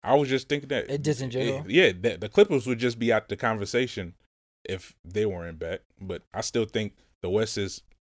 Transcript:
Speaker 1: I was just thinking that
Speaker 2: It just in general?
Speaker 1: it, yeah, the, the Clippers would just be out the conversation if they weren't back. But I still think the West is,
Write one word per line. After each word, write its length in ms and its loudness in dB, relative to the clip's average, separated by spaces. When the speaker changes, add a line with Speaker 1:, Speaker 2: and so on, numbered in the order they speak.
Speaker 1:
I 120 4
was 140 4
just 200 0
thinking 200 -2
that 200 -4
Speaker 2:
It 140 -2
just 180 0
in 100 -6
general? 340 -2
Speaker 1:
it, 60 -12
yeah, 280 6
the, 180 0
the 120 -8
Clippers 380 4
would 120 0
just 200 0
be 120 2
out 180 2
the 80 -4
conversation 760 -2
if 280 -8
they 200 -2
weren't 340 -6
back. 200 -6
But 240 -10
I 80 -4
still 240 0
think 280 -4
the 60 -4
West 280 0
is, 240 -6